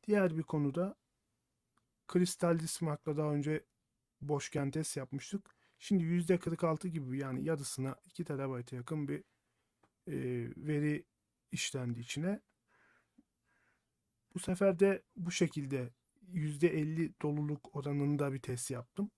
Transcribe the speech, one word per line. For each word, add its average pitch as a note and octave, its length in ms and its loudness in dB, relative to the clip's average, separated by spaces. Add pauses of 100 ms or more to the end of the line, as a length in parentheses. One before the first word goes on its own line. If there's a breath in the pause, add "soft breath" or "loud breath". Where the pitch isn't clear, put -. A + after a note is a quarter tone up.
Diğer F#3+ 300 6
bir D#3+ 60 0
konuda D#3 540 2 (1160)
Crystal F3 460 4
Bismarck'la D#3 580 -2
daha D3+ 160 0
önce D3 320 0 (560)
boşken C#3 500 -2
test D#3 260 -4
yapmıştık. C#3 600 -6 (220 soft breath)
Şimdi F#3 260 4
yüzde F3 340 4
kırk E3+ 260 -2
altı D#3+ 240 2
gibi, C3+ 300 -4
yani C3+ 260 -2
yarısına, C3+ 600 -2
iki - 200 -8
terabayta C3 520 -4
yakın C#3+ 320 -4
bir, D3 160 -4 (840)
e, D#3 80 -6 (420)
veri D3 480 0 (480)
işlendi A#2+ 480 -4
içine. D#3+ 400 -2 (1900 soft breath)
Bu F#3 40 -6
sefer F#3 400 2
de G3 240 6 (140)
bu F3 140 -4
şekilde C3+ 600 0 (380)
yüzde D3+ 400 2
elli D#3 540 0
doluluk D3 540 -2
oranında C#3+ 560 0
bir C3+ 100 -6
test - 280 -6
yaptım. C3 480 -6